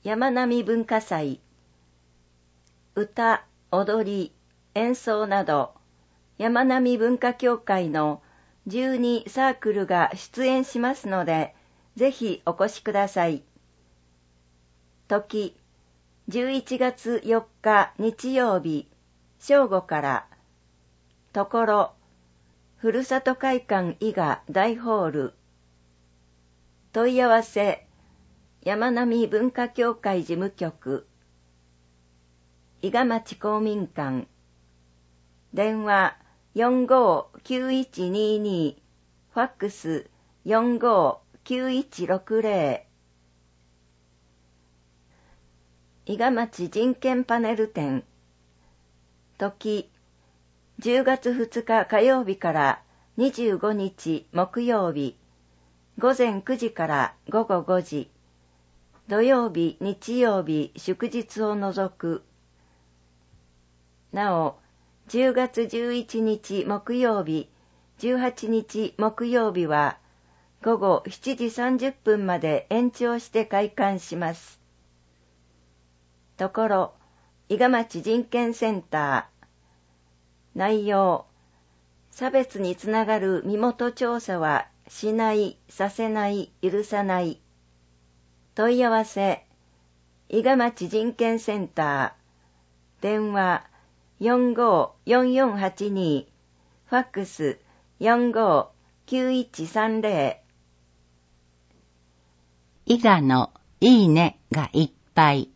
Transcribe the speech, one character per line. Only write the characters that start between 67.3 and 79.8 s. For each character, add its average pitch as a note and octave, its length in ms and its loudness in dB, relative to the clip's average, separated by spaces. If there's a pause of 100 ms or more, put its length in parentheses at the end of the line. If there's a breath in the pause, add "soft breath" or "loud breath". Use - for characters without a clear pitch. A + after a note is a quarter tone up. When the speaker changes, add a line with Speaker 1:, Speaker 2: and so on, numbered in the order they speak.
Speaker 1:
十 B3 200 -2
八 B3 300 -4
日 G#3+ 500 -4
木 G#3+ 300 -2
曜 A#3 240 2
日 F3 160 -2
は、 D3 300 0 (640)
午 A3+ 140 2
後 F#3+ 320 2
七 C4 260 -8
時 A#3 160 -4
三 B3 260 -2
十 C4 140 -2
分 G#3+ 340 0
ま F3+ 140 0
で D#3 300 -2
延 A#3+ 220 0
長 A#3+ 280 -4
し - 80 -18
て A3+ 180 -2
開 G#3 260 -2
館 G3 280 -2
し - 160 -12
ま E3+ 200 -4
す。 - 260 -20 (1800)
と F#3 120 -4
こ A3 200 -2
ろ、 F#3+ 240 0 (560)
伊 G#3 80 -2
賀 B3 100 4
町 A3+ 340 0
人 A3+ 220 0
権 A#3+ 300 -2
セ A3+ 180 -2
ン F#3+ 100 -4
タ C#3+ 480 -2 (120)
ー。 - 60 -20 (1080)